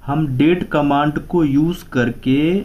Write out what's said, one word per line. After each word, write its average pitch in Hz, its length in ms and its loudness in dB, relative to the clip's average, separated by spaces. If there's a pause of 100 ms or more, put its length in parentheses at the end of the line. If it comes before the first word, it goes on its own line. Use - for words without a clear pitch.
हम 151 220 -2 (120)
date 165 320 4
command 147 560 0
को 175 200 0
यूज़ 151 380 0 (100)
करके 123 460 0 (260)